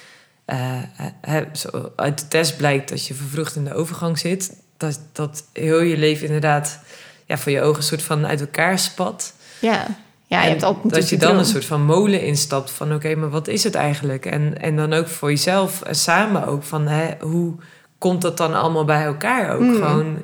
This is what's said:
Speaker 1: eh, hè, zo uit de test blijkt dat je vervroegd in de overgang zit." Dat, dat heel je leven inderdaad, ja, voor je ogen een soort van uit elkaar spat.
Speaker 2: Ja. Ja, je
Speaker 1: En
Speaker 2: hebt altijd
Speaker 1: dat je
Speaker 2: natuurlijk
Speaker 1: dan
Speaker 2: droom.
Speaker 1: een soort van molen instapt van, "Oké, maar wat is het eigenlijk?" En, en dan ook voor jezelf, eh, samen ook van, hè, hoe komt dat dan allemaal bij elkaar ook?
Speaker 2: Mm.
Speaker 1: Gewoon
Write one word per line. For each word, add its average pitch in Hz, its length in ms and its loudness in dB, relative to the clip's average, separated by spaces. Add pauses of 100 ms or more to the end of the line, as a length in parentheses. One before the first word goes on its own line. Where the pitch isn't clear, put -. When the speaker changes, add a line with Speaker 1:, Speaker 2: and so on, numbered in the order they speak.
(440)
Speaker 1:
eh, 127 340 -4 (420)
hè, 151 220 -2 (100)
zo - 440 -8
uit 143 220 0
de - 100 -10
test 160 280 0
blijkt 143 320 0
dat - 180 -8
je 139 80 -10
vervroegd 143 420 -6
in 147 80 -2
de 139 100 -6
overgang 165 440 -2
zit." 190 340 -4 (240)
Dat, 151 240 -6 (120)
dat - 400 -6
heel 160 280 2
je 170 160 4
leven 151 300 2
inderdaad, 151 520 2 (460)
ja, - 140 -2
voor 143 140 -2
je 139 100 2
ogen 147 140 4
een 147 60 -6
soort 151 200 -2
van 151 240 0
uit 147 140 0
elkaar 165 380 0
spat. - 560 -4 (260)
Speaker 2:
Ja. 220 260 2 (420)
Ja, 180 100 2
je 175 60 4
Speaker 1:
En 170 60 4
Speaker 2:
hebt 160 120 0
altijd 190 220 0
Speaker 1:
dat - 80 2
je 160 60 4
Speaker 2:
natuurlijk 165 240 2
Speaker 1:
dan 165 80 6
Speaker 2:
droom. 202 140 6
Speaker 1:
een 220 80 2
soort 139 120 0
van 147 200 0
molen 185 380 4
instapt 143 480 -2
van, 151 240 -4
"Oké, 156 200 -2
maar 156 160 -2
wat 151 180 -4
is 208 160 -2
het 220 100 0
eigenlijk?" 143 520 -2
En, 147 360 -2
en 156 140 0
dan 151 160 0
ook 160 160 0
voor - 220 -4
jezelf, 185 520 0
eh, - 100 -8
samen 175 540 2
ook 143 160 -2
van, 151 260 -2
hè, 156 320 0
hoe 165 340 -2 (440)
komt 180 240 0
dat 165 140 -2
dan 160 180 0
allemaal 156 300 2
bij 151 200 2
elkaar 175 500 0
ook? - 60 -2
Speaker 2:
Mm. 247 140 4
Speaker 1:
Gewoon 156 500 2